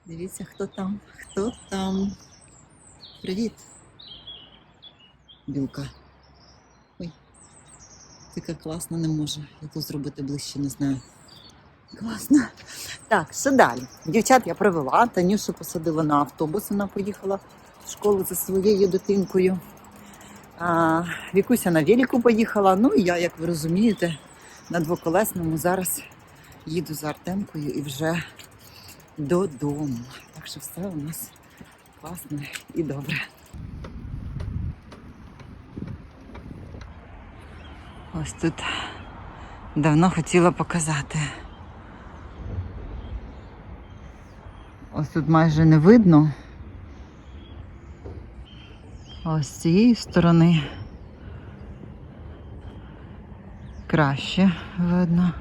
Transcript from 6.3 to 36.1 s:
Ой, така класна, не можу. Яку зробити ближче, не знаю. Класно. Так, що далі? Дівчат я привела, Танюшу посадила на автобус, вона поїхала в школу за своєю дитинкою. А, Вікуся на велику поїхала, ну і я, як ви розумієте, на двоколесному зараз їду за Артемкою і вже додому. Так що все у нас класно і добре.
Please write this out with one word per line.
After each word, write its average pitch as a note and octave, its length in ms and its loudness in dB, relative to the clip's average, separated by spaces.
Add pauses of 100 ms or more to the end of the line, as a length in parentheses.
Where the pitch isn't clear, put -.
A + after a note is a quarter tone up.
Ой, F3 100 -10 (1200)
така E3+ 200 -10
класна, E3 440 -8
не D#3+ 100 0
можу. D3+ 320 -2 (220)
Яку D3+ 180 -10
зробити D3 420 -8
ближче, C#3 360 -8
не C#3+ 100 -2
знаю. C#3 320 -2 (1000)
Класно. A3+ 400 2 (680)
Так, F3 260 0
що - 160 0
далі? D3 320 4 (240)
Дівчат A3+ 400 4
я E3+ 80 -4
привела, E3+ 520 4
Танюшу F#3+ 460 0
посадила D#3+ 500 -4
на D3+ 140 4
автобус, D#3 540 0
вона G3+ 160 0
поїхала G3 520 -4 (480)
в - 40 -16
школу G3+ 340 2
за F#3 100 -6
своєю F#3+ 540 4
дитинкою. F#3+ 680 2 (1000)
А, E3 440 2 (320)
Вікуся G3 360 2
на D#3+ 140 4
велику A#3+ 360 4
поїхала, G#3+ 560 4
ну A3+ 120 4
і G4 140 4
я, F3 140 2
як E3+ 220 -2
ви E3 80 -4
розумієте, E3+ 720 0 (520)
на E3 100 -2
двоколесному E3 760 0
зараз F3+ 440 -2 (640)
їду D#3 280 -4
за D3+ 140 -6
Артемкою D#3+ 640 -6
і - 120 -6
вже D#3 400 -2 (960)
додому. D3 800 -2 (360)
Так D#3 120 -18
що - 140 -14
все - 200 -14
у F#3 160 -8
нас D3+ 340 -8 (680)
класно D3+ 380 -10 (360)
і E3+ 80 -2
добре. C#3+ 400 -4 (4000)